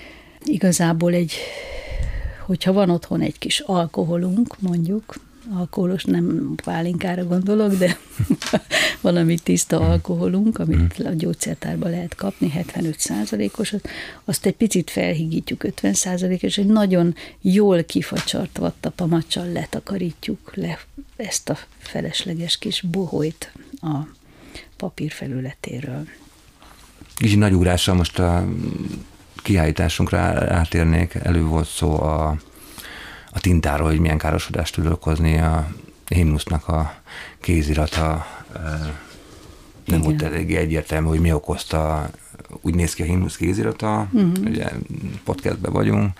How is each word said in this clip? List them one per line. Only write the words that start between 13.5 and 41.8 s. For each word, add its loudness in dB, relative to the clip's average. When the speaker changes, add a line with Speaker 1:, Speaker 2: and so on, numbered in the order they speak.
Speaker 1:
azt -4
egy 4
picit 0
felhigítjuk -2
ötven -2
százalékos, 0
egy 2
nagyon 4
jól 6
kifacsart -4
vattapamacsal -2
letakarítjuk -6
le -6
ezt -8
a -4
felesleges -6
kis -6
bohóit -4
a -2
papír -6
felületéről. -8
Speaker 2:
Kicsi 4
nagy 6
ugrással 4
most 2
a 2
kiállításunkra 2
átérnék. 2
Elő 2
volt 2
szó 0
a, 0
a -10
tintáról, 2
hogy 2
milyen 2
károsodást -2
tud 0
okozni 2
a 2
himnusznak 2
a 0
kézirata, 0
ö, -12
nem -6
Speaker 1:
Igen. 4
Speaker 2:
volt 2
eléggé 0
egyértelmű, 0
hogy 2
mi 6
okozta. -2